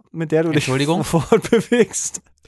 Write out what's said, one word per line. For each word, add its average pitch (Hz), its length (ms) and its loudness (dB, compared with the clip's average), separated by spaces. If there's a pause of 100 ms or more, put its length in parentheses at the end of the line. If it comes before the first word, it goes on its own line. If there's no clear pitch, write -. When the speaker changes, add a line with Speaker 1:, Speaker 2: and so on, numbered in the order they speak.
(100)
Speaker 1:
mit 160 220 -6
der 156 100 4
du 170 80 -2
dich 156 60 0
Speaker 2:
Entschuldigung? 143 480 0
Speaker 1:
<laughs> - 0 -
fortbewegst. - 1160 0 (280)